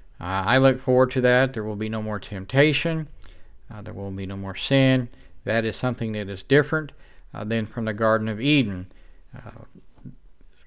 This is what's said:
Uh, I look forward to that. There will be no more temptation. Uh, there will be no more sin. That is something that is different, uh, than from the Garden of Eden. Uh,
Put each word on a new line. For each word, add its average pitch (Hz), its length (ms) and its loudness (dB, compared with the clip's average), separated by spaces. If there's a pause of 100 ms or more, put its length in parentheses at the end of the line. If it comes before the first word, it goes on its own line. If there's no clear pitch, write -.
(200)
Uh, 92 260 -2
I 120 120 4
look 131 220 4
forward 127 320 4
to 131 100 0
that. 127 320 4
There 107 100 -6
will 107 100 -6
be 107 140 -4
no 110 140 -4
more 107 180 -4
temptation. 147 880 0 (640)
Uh, 107 80 -12
there 98 140 -10
will 98 160 -8
be 95 160 -8
no 98 100 -8
more 98 180 -8
sin. 131 540 4 (360)
That 113 200 0
is 107 100 -2
something 117 380 -4
that 104 160 -4
is 98 140 -10
different, 147 500 2 (400)
uh, 107 120 -8
than 110 220 -2
from 113 200 -6
the 107 80 -2
Garden 110 340 2
of 107 140 -6
Eden. 117 500 2 (420)
Uh, - 280 -16 (1040)